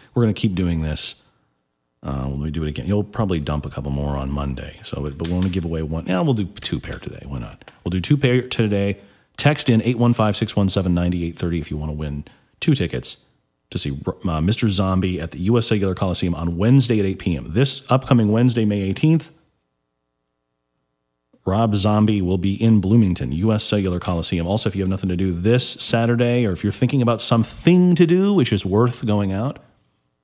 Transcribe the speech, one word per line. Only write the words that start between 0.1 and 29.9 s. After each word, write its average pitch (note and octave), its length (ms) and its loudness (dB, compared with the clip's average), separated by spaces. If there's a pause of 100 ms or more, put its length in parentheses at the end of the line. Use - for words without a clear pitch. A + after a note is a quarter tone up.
We're A#2 100 2
gonna G#2+ 100 2
keep G2 220 -2
doing E2+ 260 0
this. D#2 340 -4 (880)
Uh, C2+ 220 -6
when C#2 160 -6
we D#2 100 -4
do D#2 140 -4
it - 20 -2
again, C#2 200 -6
you'll G2+ 180 0
probably F#2+ 340 -4
dump D2+ 260 -4
a C#2+ 40 -8
couple C#2 220 -8
more C#2 260 -4
on C2+ 120 -6
Monday. C#2 540 -8
So, - 180 -8
but, C#2+ 160 -8
but E2 120 -6
we F2 40 -2
wanna F2+ 140 0
give F2+ 160 -2
away D#2+ 180 -4
one. D#2+ 260 -6
Yeah, F#3 120 0
we'll D#3 140 2
do G#2+ 100 0
two - 380 -6
pair - 180 -12
today. - 260 -14
Why C2+ 140 -8
not? - 320 -14 (140)
We'll F2 60 -2
do F2+ 100 0
two C#3+ 160 2
pair B2+ 240 4
today. G2+ 560 0 (400)
Text - 320 2
in A2+ 140 4
eight A#2+ 140 0
one A#2+ 160 4
five, G#2+ 220 0
six - 220 -2
one G2+ 100 2
seven, F2+ 260 0
nine F2 200 0
eight E2+ 240 -6
thirty E2+ 240 -2
if D2+ 100 -10
you D#2+ 60 -6
wanna D#2 160 -6
win D2 320 -8 (340)
two D3+ 160 2
tickets B2 400 -4 (540)
to - 100 -6
see, C#2+ 180 -4 (300)
uh, D#2 140 0
Mister G#2 260 2
Zombie F#2 540 0
at E2 100 -8
the - 80 -12
U G#2 180 2
S A2 80 2
Cellular G2 300 0
Coliseum F2+ 400 -2
on E2+ 220 -4
Wednesday A#2 420 4
at G2 60 0
eight F#2+ 140 -4
P E2+ 180 -2
M. - 140 -10
This C3 380 -2
upcoming A#2 440 2
Wednesday, A#2 320 2
May G2+ 160 0
eighteenth, D#3 500 0 (2250)
Rob G#2 280 2
Zombie G#2 480 2
will F#2 160 0
be G2 240 -2
in A2 200 6
Bloomington, F#2+ 500 2
U G2 220 0
S G#2+ 100 0
Cellular F#2+ 340 0
Coliseum. E2+ 480 -2
Also, G2+ 220 0
if G2 80 -2
you G2 60 -2
have F#2 80 0
nothing F#2+ 180 -2
to F2+ 80 -2
do F#2 160 0
this G#2+ 340 2
Saturday, A#2+ 800 0
or G2+ 60 0
if F2 100 -4
you're G#2 120 0
thinking C3 280 0
about A#2 200 0
something F3 760 4
to F3 100 6
do, F#3+ 280 2
which D#3 180 4
is G2+ 140 0
worth A2+ 400 0
going G2+ 260 0
out, A2+ 280 -4 (640)